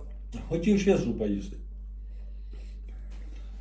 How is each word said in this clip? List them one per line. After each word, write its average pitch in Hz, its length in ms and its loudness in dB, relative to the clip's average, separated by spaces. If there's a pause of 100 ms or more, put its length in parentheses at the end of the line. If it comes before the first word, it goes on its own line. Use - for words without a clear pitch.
(480)
Хотів 185 320 6
ще 180 180 8
супа 113 280 2
їсти. 101 320 0 (2000)